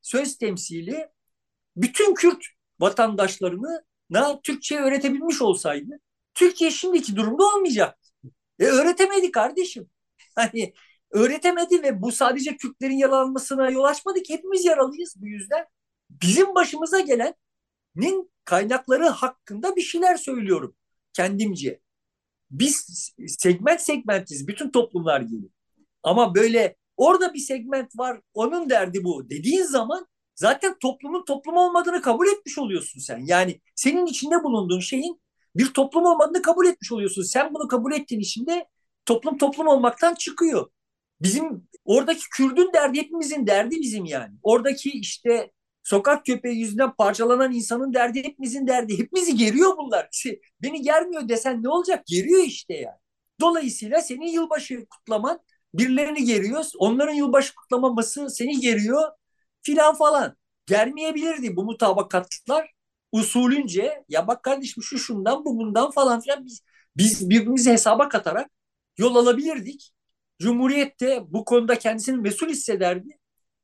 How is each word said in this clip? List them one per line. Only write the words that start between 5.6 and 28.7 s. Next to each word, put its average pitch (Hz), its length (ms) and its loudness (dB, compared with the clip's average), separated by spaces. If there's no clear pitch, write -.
Türkiye 349 360 4
şimdiki 339 460 -2
durumda 226 280 2
olmayacaktı. 359 680 0
E, 185 60 2
öğretemedi 359 680 4
kardeşim. 277 600 -2
Hani 226 400 -2
öğretemedi 339 720 2
ve 269 200 -2
bu 233 100 -4
sadece 269 440 0
Kürtlerin 269 400 -6
yaralanmasına 262 760 2
yol 262 140 0
açmadı 370 380 0
ki 302 120 -8
hepimiz 359 300 -2
yaralıyız 302 520 0
bu 196 100 -16
yüzden. 208 400 -8
Bizim 247 440 2
başımıza 330 460 0
gelenin 285 1300 -4
kaynakları 254 640 2
hakkında 247 680 -4
bir 359 60 0
şeyler 349 340 2
söylüyorum 190 600 -4
kendimce. 190 680 -4
Biz 180 640 -4
segment 208 540 0
segmentiz, 190 680 -4
bütün 226 220 -8
toplumlar 165 500 0
gibi. 113 260 -8
Ama 196 320 2
böyle 226 420 2
orada 359 380 4
bir 302 40 -12
segment 262 600 -8
var, 247 220 -6
onun 277 360 -2